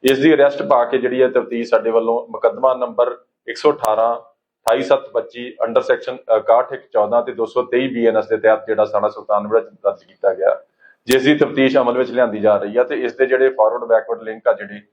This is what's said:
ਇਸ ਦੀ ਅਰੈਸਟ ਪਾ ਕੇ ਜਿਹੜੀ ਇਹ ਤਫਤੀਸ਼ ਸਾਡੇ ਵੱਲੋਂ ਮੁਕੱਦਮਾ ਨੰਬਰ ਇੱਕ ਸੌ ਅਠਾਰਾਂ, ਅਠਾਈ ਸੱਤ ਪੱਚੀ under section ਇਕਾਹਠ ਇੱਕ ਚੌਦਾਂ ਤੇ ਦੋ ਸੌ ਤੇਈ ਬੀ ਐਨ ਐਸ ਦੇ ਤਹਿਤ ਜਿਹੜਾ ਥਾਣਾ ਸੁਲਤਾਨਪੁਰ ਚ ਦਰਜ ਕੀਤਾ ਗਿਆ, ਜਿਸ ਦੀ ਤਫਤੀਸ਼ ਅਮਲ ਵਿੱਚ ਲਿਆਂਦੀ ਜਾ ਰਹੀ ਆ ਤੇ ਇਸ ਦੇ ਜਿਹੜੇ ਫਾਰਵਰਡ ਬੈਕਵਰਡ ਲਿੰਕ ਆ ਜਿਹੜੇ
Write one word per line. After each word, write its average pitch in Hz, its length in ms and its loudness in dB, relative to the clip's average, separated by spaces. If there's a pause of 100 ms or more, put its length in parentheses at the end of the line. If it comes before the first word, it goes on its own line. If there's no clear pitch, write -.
ਇਸ 135 140 2
ਦੀ 156 160 4
ਅਰੈਸਟ 139 280 2
ਪਾ 123 220 2
ਕੇ 127 140 -2
ਜਿਹੜੀ 123 220 -2
ਇਹ 127 80 6
ਤਫਤੀਸ਼ 117 420 -2
ਸਾਡੇ 113 200 2
ਵੱਲੋਂ 113 400 0
ਮੁਕੱਦਮਾ 123 440 0
ਨੰਬਰ 120 420 -4 (320)
ਇੱਕ 120 80 -10
ਸੌ 226 160 2
ਅਠਾਰਾਂ, 113 440 0
ਅਠਾਈ - 680 -6
ਸੱਤ 135 260 0
ਪੱਚੀ 120 560 -8
under 117 180 -2 (100)
section 123 440 -4
ਇਕਾਹਠ 120 360 2
ਇੱਕ 127 100 -12 (100)
ਚੌਦਾਂ 113 300 0
ਤੇ 120 100 -8
ਦੋ 113 140 -4
ਸੌ 127 160 -4
ਤੇਈ 127 260 -2
ਬੀ 117 180 -2
ਐਨ 110 100 2
ਐਸ 107 120 -2
ਦੇ 110 80 -2
ਤਹਿਤ 110 300 2
ਜਿਹੜਾ 107 180 0
ਥਾਣਾ 104 240 -2
ਸੁਲਤਾਨਪੁਰ 104 520 -2
ਚ - 40 -8
ਦਰਜ - 400 -6
ਕੀਤਾ - 300 -4
ਗਿਆ, - 280 -2 (440)
ਜਿਸ 127 160 2
ਦੀ 143 120 4
ਤਫਤੀਸ਼ 135 420 0
ਅਮਲ 123 220 2
ਵਿੱਚ 123 120 -2
ਲਿਆਂਦੀ 117 280 0
ਜਾ 104 180 4
ਰਹੀ 104 200 -4
ਆ 123 80 4
ਤੇ 123 200 -6
ਇਸ 117 120 -6
ਦੇ 131 100 2
ਜਿਹੜੇ 131 220 2
ਫਾਰਵਰਡ 117 360 0
ਬੈਕਵਰਡ 113 380 0
ਲਿੰਕ 110 260 -6
ਆ 117 40 2
ਜਿਹੜੇ 104 280 -8 (120)